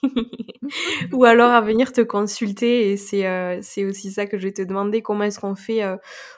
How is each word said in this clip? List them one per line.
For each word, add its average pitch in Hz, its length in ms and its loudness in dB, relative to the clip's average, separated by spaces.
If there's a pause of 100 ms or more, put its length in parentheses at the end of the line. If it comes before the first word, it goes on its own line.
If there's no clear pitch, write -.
<laughs> 277 1080 -6
Ou 254 120 2
alors 233 260 8
à 240 120 6
venir 226 300 2
te 247 100 4
consulter. 214 880 0
Et 202 60 0
c'est, 196 280 -4
euh, 185 380 -4
c'est 196 220 -6
aussi 196 260 -8
ça 202 160 -4
que 208 100 -4
je 185 60 -8
vais 190 100 -4
te 190 80 -6
demander. 202 400 -2
Comment 208 220 -2
est-ce 208 160 -2
qu'on 196 160 -6
fait, 226 260 -4
euh, 190 160 -4 (400)